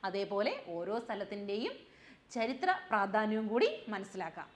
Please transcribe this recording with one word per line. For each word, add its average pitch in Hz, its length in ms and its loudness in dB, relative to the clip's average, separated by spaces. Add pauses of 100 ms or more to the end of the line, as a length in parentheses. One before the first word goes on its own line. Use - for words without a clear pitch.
അതേപോലെ 196 440 0 (220)
ഓരോ 175 200 -4 (100)
സ്ഥലത്തിൻ്റെയും 208 720 -4 (600)
ചരിത്ര 262 360 2 (200)
പ്രാധാന്യവും 214 640 4
കൂടി 294 160 6 (260)
മനസ്സിലാക്കാം. 185 600 -8